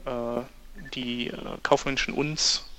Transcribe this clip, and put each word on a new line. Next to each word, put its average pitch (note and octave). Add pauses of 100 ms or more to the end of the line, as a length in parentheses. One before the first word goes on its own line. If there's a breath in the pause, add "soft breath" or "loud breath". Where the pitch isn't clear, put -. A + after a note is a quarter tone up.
äh, A#2+ (520)
die, A#2+
äh, -
kaufmännischen -
Uns - (120)